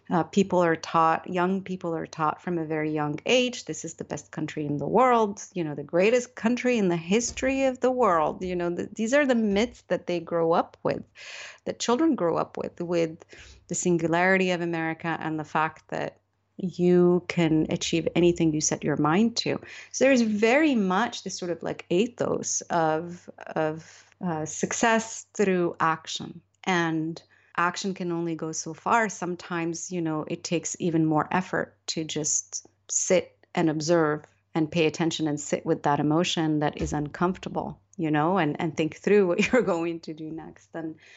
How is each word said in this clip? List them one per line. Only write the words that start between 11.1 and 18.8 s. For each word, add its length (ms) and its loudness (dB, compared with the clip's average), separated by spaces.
that 120 -6
children 380 2
grow 220 0
up 200 -4
with, 240 -8
with 420 -2
the 80 -6
singularity 720 2
of 120 -2
America 580 -4
and 180 -4
the 60 -6
fact 460 -4
that 280 -6
you 720 4
can 420 2
achieve 460 -2
anything 360 4
you 100 0
set 220 -2